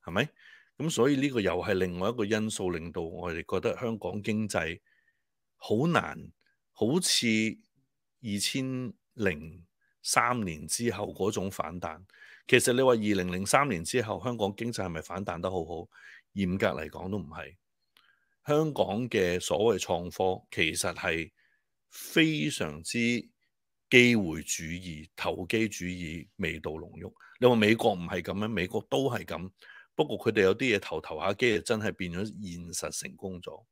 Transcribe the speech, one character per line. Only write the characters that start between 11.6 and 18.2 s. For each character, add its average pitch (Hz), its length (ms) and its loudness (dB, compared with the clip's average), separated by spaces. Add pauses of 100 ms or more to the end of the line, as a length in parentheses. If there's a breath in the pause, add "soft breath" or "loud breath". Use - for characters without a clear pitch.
彈。 85 240 -10 (440 loud breath)
其 123 120 10
實 123 140 4
你 127 80 4
話 131 100 8
二 120 40 8
零 101 360 2
零 92 140 -2
三 139 240 4
年 85 140 -2
之 127 180 0
後， 98 220 -6
香 123 120 -4
港 104 200 0
經 117 180 -6
濟 98 120 -4
係 90 40 -4
咪 80 120 -6
反 92 220 -8
彈 87 160 -6
得 92 100 -2
好 90 140 -2
好？ 85 240 -10 (460 loud breath)
嚴 95 240 0
格 104 100 2
嚟 78 220 -4
講 90 220 -10
都 104 80 -4
唔 78 80 -10
係。 76 280 -14 (920 soft breath)